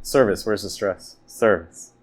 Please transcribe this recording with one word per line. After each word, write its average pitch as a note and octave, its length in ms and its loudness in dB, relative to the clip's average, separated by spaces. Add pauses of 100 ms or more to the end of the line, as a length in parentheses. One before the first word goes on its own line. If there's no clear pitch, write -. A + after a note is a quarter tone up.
Service. A2 440 0
Where's G#2+ 160 -2
the G2+ 80 -10
stress? - 460 -6 (100)
Service. - 640 -2 (100)